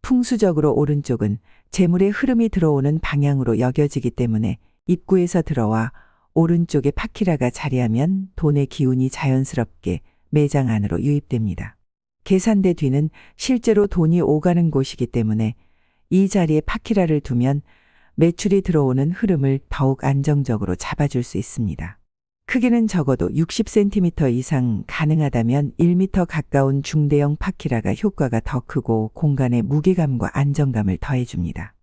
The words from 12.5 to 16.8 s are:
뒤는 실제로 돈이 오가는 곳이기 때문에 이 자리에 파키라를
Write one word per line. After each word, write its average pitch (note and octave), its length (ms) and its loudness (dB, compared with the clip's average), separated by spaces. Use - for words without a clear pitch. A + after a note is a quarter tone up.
뒤는 D3 360 0
실제로 A3+ 500 2
돈이 E3+ 320 2
오가는 E3+ 520 2
곳이기 C3+ 360 -2
때문에 A2 480 -2
이 F#3+ 180 4
자리에 D#3+ 340 2
파키라를 F3 600 0